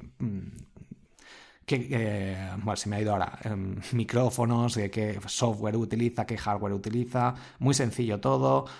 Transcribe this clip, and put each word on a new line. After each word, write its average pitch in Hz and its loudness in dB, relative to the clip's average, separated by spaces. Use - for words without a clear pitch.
mm, 101 -6
que, 131 0
eh, 98 -2
bueno, 107 0
se - -4
me 104 0
ha 104 0
ido 104 2
ahora, 95 0
em, 98 -2
micrófonos, 120 2
de 101 0
qué 107 -2
software 110 0
utiliza, 117 0
qué 113 -4
hardware 101 -2
utiliza, 120 0
muy 135 6
sencillo 117 0
todo, 135 4